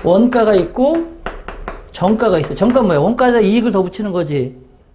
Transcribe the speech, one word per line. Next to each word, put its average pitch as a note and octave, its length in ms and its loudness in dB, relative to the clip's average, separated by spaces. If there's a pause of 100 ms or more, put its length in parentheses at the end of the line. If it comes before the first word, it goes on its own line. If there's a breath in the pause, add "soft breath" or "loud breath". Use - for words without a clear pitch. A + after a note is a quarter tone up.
원가가 A3 500 2
있고 B3 400 0 (960)
정가가 G#3+ 480 0
있어. - 140 -4
정가는 B3 320 2
뭐야? E3 140 2
원가에다 A#3+ 400 2
이익을 A3 320 2
더 F#3+ 100 2
붙이는 F#3+ 300 -6
거지. C#3+ 440 -4 (400)